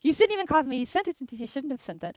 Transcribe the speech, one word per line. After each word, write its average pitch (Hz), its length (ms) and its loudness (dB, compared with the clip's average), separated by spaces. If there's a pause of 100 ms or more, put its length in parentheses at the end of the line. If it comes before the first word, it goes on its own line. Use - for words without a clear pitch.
He 302 120 2
didn't 403 200 6
even 392 140 -2
copy 302 220 4
me. 262 100 -2
He 247 60 0
sent 359 240 -2
it 349 120 -8
and 262 100 -10
he 233 160 -10
shouldn't 277 260 -6
have 247 100 -8
sent 165 180 -12
that. 170 160 -10